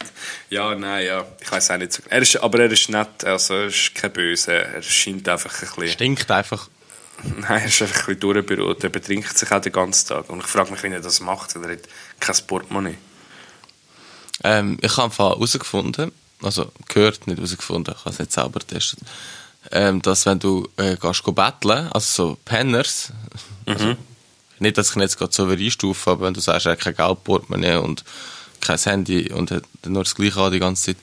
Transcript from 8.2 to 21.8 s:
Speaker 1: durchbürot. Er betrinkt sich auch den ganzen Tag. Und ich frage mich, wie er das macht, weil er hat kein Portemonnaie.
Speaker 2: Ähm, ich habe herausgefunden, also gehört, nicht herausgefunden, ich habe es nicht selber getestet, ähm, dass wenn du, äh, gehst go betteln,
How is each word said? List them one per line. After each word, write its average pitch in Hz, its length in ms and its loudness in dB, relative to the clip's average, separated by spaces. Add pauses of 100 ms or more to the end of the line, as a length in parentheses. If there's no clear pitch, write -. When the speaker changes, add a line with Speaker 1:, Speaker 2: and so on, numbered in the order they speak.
Speaker 1:
durchbürot. 98 600 0
Er 92 60 0
betrinkt 101 480 -4
sich - 140 2
auch 101 100 4
den 95 120 -4
ganzen 92 340 2
Tag. 76 220 -4
Und 90 100 -10
ich 90 80 -10
frage 95 240 2
mich, 95 120 -10
wie 101 40 -2
er 92 140 -6
das 87 180 0
macht, 92 360 -6
weil 85 100 -10
er 85 80 -6
hat 85 100 -12 (360)
kein - 160 0 (120)
Portemonnaie. 95 500 -4 (1500)
Speaker 2:
Ähm, 101 380 2
ich - 140 0
habe 120 220 0
herausgefunden, 113 920 0 (300)
also 95 300 -4 (160)
gehört, 107 400 4
nicht 87 100 -2
herausgefunden, 87 600 -6
ich - 80 -20
habe - 60 -8
es - 80 -6
nicht - 140 -6
selber - 260 0
getestet, - 400 -6 (720)
ähm, 95 300 4
dass 95 240 2
wenn 98 140 4
du, 95 380 0
äh, 95 200 0
gehst 85 260 -2
go 101 80 -2
betteln, 113 600 2